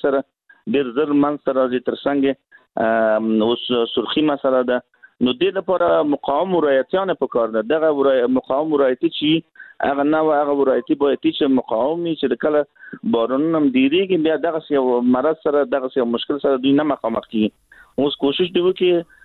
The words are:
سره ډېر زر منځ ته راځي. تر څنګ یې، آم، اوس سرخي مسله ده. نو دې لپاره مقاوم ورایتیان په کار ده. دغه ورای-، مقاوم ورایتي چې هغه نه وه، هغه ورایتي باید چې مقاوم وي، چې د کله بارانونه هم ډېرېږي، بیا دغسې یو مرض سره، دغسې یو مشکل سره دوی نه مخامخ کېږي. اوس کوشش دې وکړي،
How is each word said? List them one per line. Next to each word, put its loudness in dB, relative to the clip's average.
سره 0
ډېر 0
زر 0
منځ 2
ته 0
راځي. 0
تر -4
څنګ -2
یې، 2
آم، 2
اوس 0
سرخي -2
مسله 0
ده. -2
نو 2
دې -2
لپاره 0
مقاوم -2
ورایتیان 0
په -4
کار 0
ده. -2
دغه 0
ورای-، 2
مقاوم -2
ورایتي 0
چې -2
هغه 0
نه 0
وه، 2
هغه -2
ورایتي 0
باید 0
چې -2
مقاوم 0
وي، -4
چې -2
د -2
کله 0
بارانونه 0
هم 2
ډېرېږي، 2
بیا 2
دغسې -4
یو 2
مرض 2
سره، 2
دغسې -4
یو 2
مشکل -4
سره 2
دوی 0
نه 4
مخامخ -4
کېږي. -2
اوس 0
کوشش 0
دې -4
وکړي، 2